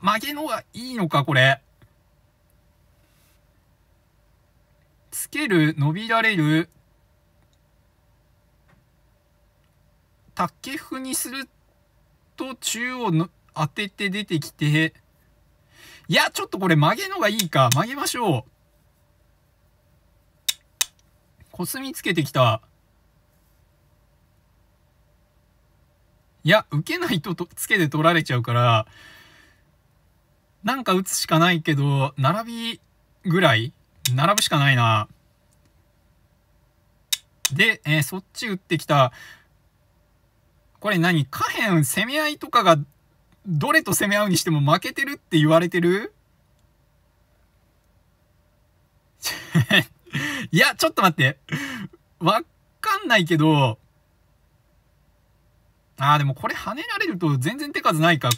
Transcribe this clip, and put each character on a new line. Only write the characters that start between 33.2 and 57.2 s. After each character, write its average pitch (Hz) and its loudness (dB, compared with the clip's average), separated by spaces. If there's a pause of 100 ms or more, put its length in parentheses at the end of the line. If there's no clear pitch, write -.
び 190 -2
ぐ 180 2
ら 131 4
い？ 113 -4 (400)
並 165 2
ぶ 208 2
し - 0
か 160 0
な 139 4
い 127 4
な。 113 2 (2500)
で、 208 2
え 156 2
ー、 147 0
そ 190 -6
っ - -12
ち - -10
打 202 -4
っ 180 -6
て - -4
き - -8
た。 139 4 (1700)
こ 208 -4
れ 185 2
何？ 165 2
下 - -6
辺 196 0
攻 190 -2
め 285 -2
合 302 0
い 302 -8
と 294 -12
か 269 2
が、 330 6 (680)
ど 202 0
れ 320 4
と 196 -4
攻 202 0
め 202 0
合 208 2
う 202 -2
に 170 2
し - -4
て 180 0
も 151 2
負 147 4
け 262 -6
て 277 -6
る 277 -6
っ - -10
て - -2
言 151 6
わ 160 6
れ 175 0
て 175 -2
る？ 190 0 (3000)
<laughs> - 0 (680)
い 160 2
や、 269 4
ち 330 0
ょ 311 0
っ - -20
と 233 -2
待 180 4
っ - -12
て。 135 0 (800)
わ 311 0 (380)
か 392 -2
ん 381 -8
な 226 4
い 175 2
け 165 0
ど。 147 2 (2250)
あ 143 6
ー、 147 2
で 143 0
も 135 -2
こ - -8
れ - -4
跳 - -8
ね 311 -10
ら 453 -6
れ 403 -4
る 208 -4
と 151 0